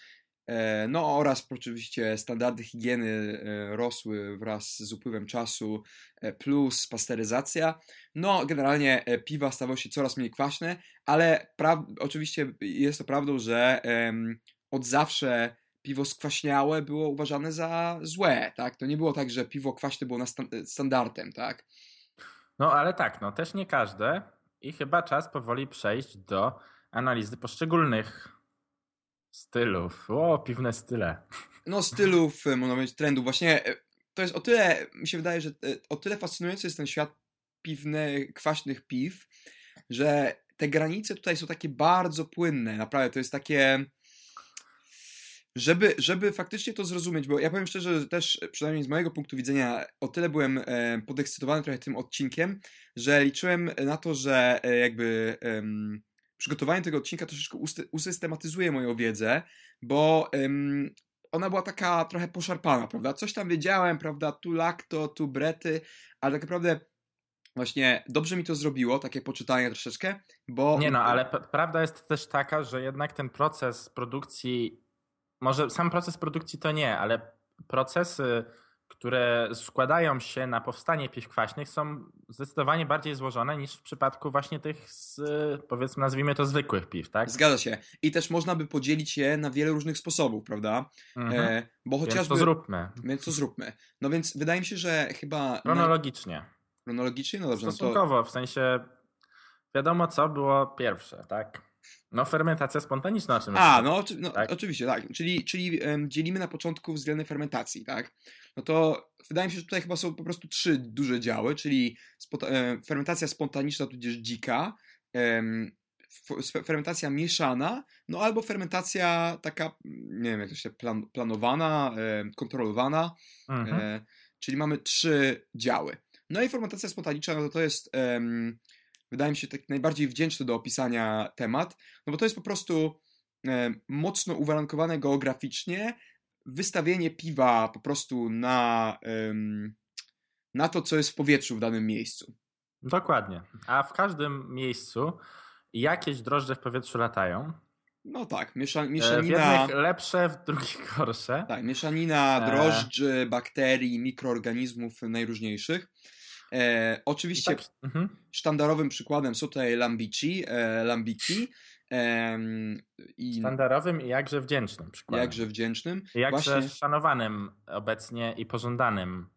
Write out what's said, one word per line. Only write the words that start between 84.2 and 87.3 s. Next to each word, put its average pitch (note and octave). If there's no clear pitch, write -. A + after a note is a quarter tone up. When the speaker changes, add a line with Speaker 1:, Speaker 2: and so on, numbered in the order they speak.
Speaker 2:
właśnie C#3+
tych D#3
z, -
powiedzmy, B2+
nazwijmy C#3
to C#3+
zwykłych C#3
piw, -
tak? A2+